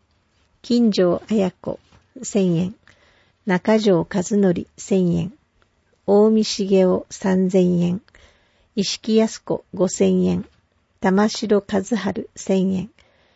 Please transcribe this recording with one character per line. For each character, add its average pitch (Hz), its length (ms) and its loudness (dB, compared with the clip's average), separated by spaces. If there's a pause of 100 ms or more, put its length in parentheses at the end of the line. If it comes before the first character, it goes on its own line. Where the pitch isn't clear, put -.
(600)
金 233 320 0
城 175 340 0
綾 196 220 0
子、 - 300 -12 (420)
千 190 360 0
円。 180 180 -4 (720)
中 214 320 0
条 185 280 2
和 190 140 -4
則、 190 460 0 (100)
千 180 380 0
円。 170 180 -4 (720)
大 208 240 4
見 220 140 2
茂 196 340 0
雄、 185 320 2
三 185 400 -2
千 180 300 2
円。 175 220 -2 (760)
石 - 260 -4
木 220 140 -2
靖 220 280 0
子、 - 300 -6
五 185 140 0
千 185 380 0
円。 180 200 -2 (560)
玉 202 260 2
城 208 400 -2
和 190 160 -4
春、 190 520 -6
千 190 380 -2
円。 185 180 -6 (440)